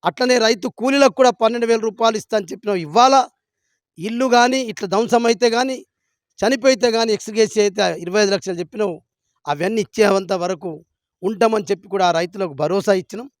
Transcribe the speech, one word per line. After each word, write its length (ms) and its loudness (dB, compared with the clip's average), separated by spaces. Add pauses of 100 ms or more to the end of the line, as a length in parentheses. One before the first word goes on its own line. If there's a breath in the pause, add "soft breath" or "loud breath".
అట్లనే 340 0
రైతు 300 -2
కూలీలకు 440 2
కూడా 180 4
పన్నెండు 360 0
వేల 140 2
రూపాయలు 360 0
ఇస్తా 200 -4
అని 160 -2
చెప్పినావు, 260 -4
ఇవ్వాలా, 500 4 (720)
ఇల్లు 280 -2
కానీ 340 4
ఇట్లా 280 -8
ధ్వంసం 380 0
అయితే 240 2
కానీ, 340 -4 (540)
చనిపోతే 520 2
కానీ, 220 0
ఎక్స్‌గ్రేషియా 520 0
అయితే 380 -2
ఇరవై 200 0
ఐదు 80 2
లక్షలు 240 -4
చెప్పినావు, 480 -6 (460)
అవన్నీ 320 -2
ఇచ్చేంత 520 0
వరకు 520 -6 (380)
ఉంటామని 480 0
చెప్పి 180 -6
కూడా 200 0
ఆ 20 4
రైతులకు 420 -4
భరోసా 400 -2
ఇచ్చినాం. 380 -6 (100)